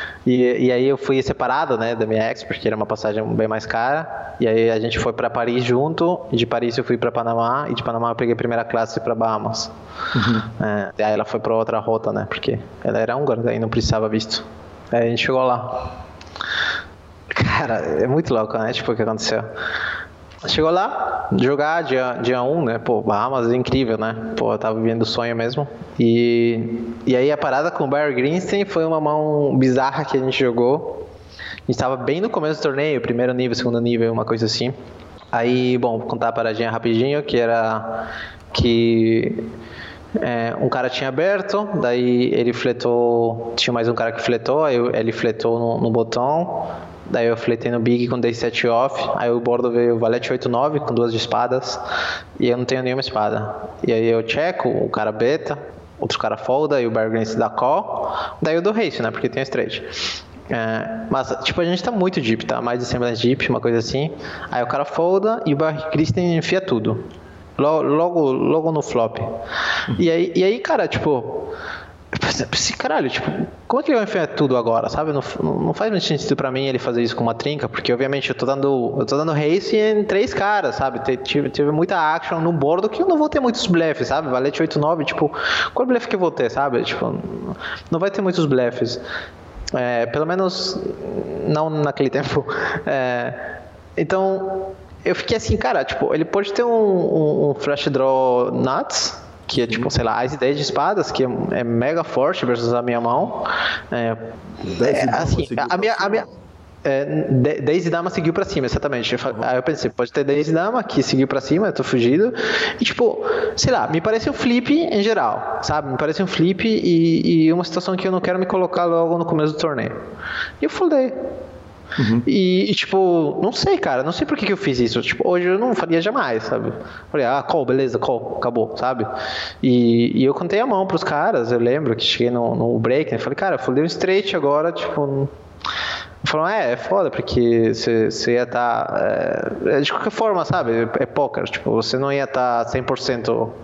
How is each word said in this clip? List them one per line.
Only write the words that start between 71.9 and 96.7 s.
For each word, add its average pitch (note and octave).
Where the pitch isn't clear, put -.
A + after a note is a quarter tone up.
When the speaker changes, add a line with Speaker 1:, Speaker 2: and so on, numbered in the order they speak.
Speaker 1:
eu -
pensei, -
"Caralho, C4
tipo, -
como B3
é -
que -
ele D4
vai A3
enfiar F#3+
tudo C3+
agora, A#2
sabe?" D#3
Não, C#3+
não, -
não D#3
faz G#3+
muito G3+
sentido D3+
pra C3+
mim C3+
ele B2+
fazer A#2+
isso A#2
com A#2
uma A2+
trinca, C3+
porque, -
obviamente, C3+
eu B2+
tô -
dando, C3+
eu A#2+
tô C3+
dando D#3+
race D#3
em G#3+
três G3+
caras, G3
sabe? B2+
Te-, B2+
tive, C#3+
tive D3
muita F3
action E3
no E3
bordo E3
que G#3+
eu F#4+
não F4
vou D4+
ter D4+
muitos A#3+
blefs, D#3+
sabe? C#3+
Valete C3
oito D#3
nove, D3+
tipo, -
qual B3+
blefe B3
que -
eu G3
vou F3+
ter, B2
sabe? B2+
Tipo, -
não E3
vai G3
ter G3
muitos F3
blefs. B2
É, B2
pelo D3
menos F#3
não D#3
naquele D3
<laughs> -
tempo. C3+
É, B2+
então, F#3+
eu F3+
fiquei -
assim, A3
"Cara, C#3
tipo, -
ele D#3
pode G3
ter A#3+
um, A#3+
um, E3+